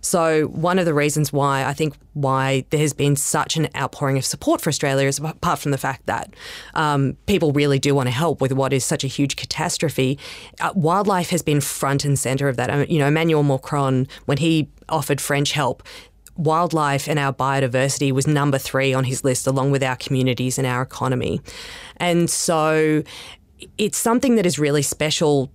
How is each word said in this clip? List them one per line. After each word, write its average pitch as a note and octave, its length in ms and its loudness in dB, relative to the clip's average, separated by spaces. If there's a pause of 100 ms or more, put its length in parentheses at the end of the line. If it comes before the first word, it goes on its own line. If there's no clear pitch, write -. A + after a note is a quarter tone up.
So D#3+ 460 2
one F3+ 320 0
of F3+ 60 2
the D#3+ 100 2
reasons D3 380 2
why C#3 320 2
I C3 80 -2
think C#3+ 220 -2 (180)
why C3+ 580 0
there D3+ 100 0
has D3 120 2
been C#3+ 240 2
such - 400 -2
an D3+ 200 0
outpouring C3+ 420 -2
of B2+ 60 -4
support - 360 -2
for - 80 -2
Australia C#3 400 0
is, C3+ 100 -2
apart D#3+ 400 -2
from D3 120 -4
the C#3 80 0
fact C3 280 -6
that, - 280 -6 (400)
um, C#3+ 420 2 (100)
people E3 260 2
really C#3+ 260 4
do C#3 160 2
wanna B2+ 160 2
help C#3+ 300 0
with C3+ 120 0
what C3 200 0
is C3 120 0
such - 200 -2
a - 20 -4
huge C#3 300 -2
catastrophe, D3 800 -2 (420)
uh, D#3+ 140 -2
wildlife F#3 560 0
has E3+ 120 -2
been D3 180 0
front C#3 440 -2
and C#3+ 140 2
centre C3+ 300 0
of B2+ 80 -2
that. B2 140 -2
Uh, C#3 180 0
you E3 100 0
know, C#3 80 2
Emmanuel D#3 360 2
Macron, C3+ 640 0 (200)
when C#3+ 120 0
he D#3 300 2 (200)
offered D3 320 -2
French C#3+ 320 -2
help, C#3 300 -2 (540)
wildlife D#3 720 0
and D3+ 100 0
our C#3 140 0
biodiversity C3+ 800 0
was C3+ 140 2
number C#3+ 320 2
three C3+ 340 0
on C3 120 2
his B2+ 200 -4
list, B2+ 220 0
along C3+ 240 2
with C#3 120 2
our B2+ 140 -2
communities B2+ 640 -2
and C3 80 0
our B2 160 0
economy. B2+ 580 -2 (560)
And F3 320 2
so D#3 760 2 (760)
it's G#3+ 180 0
something A#3+ 400 2
that G#3 80 4
is D#3 140 0
really D3 240 2
special D3 720 0